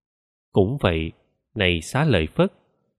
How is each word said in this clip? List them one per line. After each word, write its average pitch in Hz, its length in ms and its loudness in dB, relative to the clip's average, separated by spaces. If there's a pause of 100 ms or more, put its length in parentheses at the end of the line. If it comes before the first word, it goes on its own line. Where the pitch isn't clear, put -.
(520)
Cũng 110 280 2
vậy, 80 320 -2 (420)
này 90 260 0
Xá 135 240 -2
Lợi 95 220 2
Phất, 175 260 -2 (460)